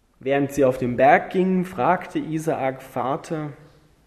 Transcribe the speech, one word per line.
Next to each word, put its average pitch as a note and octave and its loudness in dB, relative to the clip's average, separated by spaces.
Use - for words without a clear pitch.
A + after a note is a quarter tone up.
Während C#3 0
sie C#3+ 2
auf B2+ 4
den B2 -2
Berg D3+ 4
gingen, F#3 2
fragte E3 -2
Isaak: C#3+ -4
„Vater?“ C#3+ -6